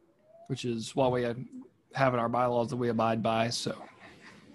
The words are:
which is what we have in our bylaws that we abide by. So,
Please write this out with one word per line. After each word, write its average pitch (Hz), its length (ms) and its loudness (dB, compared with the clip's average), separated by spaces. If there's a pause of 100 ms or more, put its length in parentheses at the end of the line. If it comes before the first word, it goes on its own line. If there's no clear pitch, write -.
(480)
which 131 160 -8
is 117 320 -6
what 127 160 4
we 123 100 2
have - 920 -2
in 120 40 2
our 117 100 2
bylaws 120 420 2
that 127 60 -4
we 123 120 0
abide 113 340 2
by. 113 280 2
So, - 260 -4 (800)